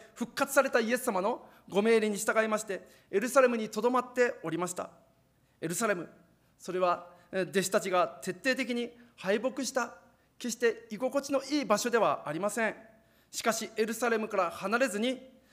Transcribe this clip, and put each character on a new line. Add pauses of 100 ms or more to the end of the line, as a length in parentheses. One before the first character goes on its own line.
(140)
復
活
さ
れ
た
イ
エ
ス
様
の (240)
ご
命
令
に
従
い
ま
し
て、 (240)
エ
ル
サ
レ
ム
に
と
ど
ま
っ
て
お
り
ま
し
た。 (680)
エ
ル
サ
レ
ム、 (500)
そ
れ
は、 (240)
え
ー、
弟
子
た
ち
が
徹
底
的
に (260)
敗
北
し
た、 (440)
決
し
て
居
心
地
の
い
い
場
所
で
は
あ
り
ま
せ
ん。 (560)
し
か
し、
エ
ル
サ
レ
ム
か
ら
離
れ
ず
に、 (320)